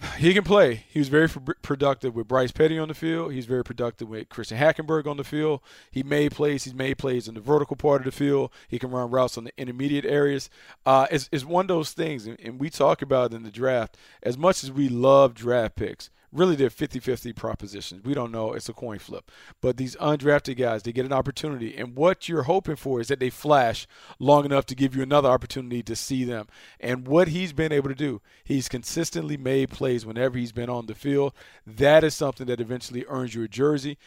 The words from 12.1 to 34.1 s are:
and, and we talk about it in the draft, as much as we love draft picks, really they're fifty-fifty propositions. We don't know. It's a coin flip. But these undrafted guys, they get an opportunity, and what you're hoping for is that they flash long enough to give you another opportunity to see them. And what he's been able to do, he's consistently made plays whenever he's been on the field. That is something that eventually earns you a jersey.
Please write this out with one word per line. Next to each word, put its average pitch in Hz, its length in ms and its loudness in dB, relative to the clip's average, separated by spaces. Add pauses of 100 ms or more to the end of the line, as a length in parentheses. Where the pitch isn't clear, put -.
and, 117 100 -12
and - 220 -12
we 147 100 -4
talk 156 320 2
about 131 300 0
it 117 40 -8
in 113 60 -14
the 110 80 -14
draft, 120 460 -2 (260)
as 123 160 -4
much 175 240 2
as 135 80 -10
we 135 180 0
love 127 460 6
draft 120 400 -2
picks, - 340 -8 (240)
really 170 220 4
they're 135 160 2
fifty-fifty 123 640 -6
propositions. 101 720 -10
We 139 100 -4
don't 123 160 -4
know. 113 220 -4
It's - 160 -10
a 117 40 -10
coin 110 280 -12
flip. - 320 -16 (280)
But 123 180 0
these 127 180 -6
undrafted 143 600 2
guys, 113 260 -2
they 117 80 -6
get 127 120 -2
an 135 80 -6
opportunity, 131 640 -4
and 120 200 -10
what 170 320 2
you're 160 160 -2
hoping 165 320 0
for 131 240 -2
is 113 80 -4
that 139 100 0
they 127 120 -2
flash 131 580 2 (320)
long 143 240 6
enough 139 220 2
to 131 100 -10
give 131 180 2
you 135 80 -2
another 135 260 4
opportunity 123 540 0
to 110 140 -8
see 131 260 -4
them. 120 240 -6 (320)
And 127 300 -4
what 165 180 6
he's 170 260 -4
been 156 200 -2
able 143 160 2
to 135 80 -6
do, 131 240 -4 (240)
he's 135 240 -2
consistently 151 680 -6
made 135 340 0
plays 123 360 -2
whenever 123 320 -2
he's 120 140 -4
been 120 180 -6
on 120 160 -6
the 107 80 -8
field. 139 380 0 (340)
That 139 380 6
is 151 100 0
something 135 320 -6
that 120 140 -2
eventually 123 480 -8
earns 127 260 -6
you 117 80 -6
a 113 60 -6
jersey. 143 580 0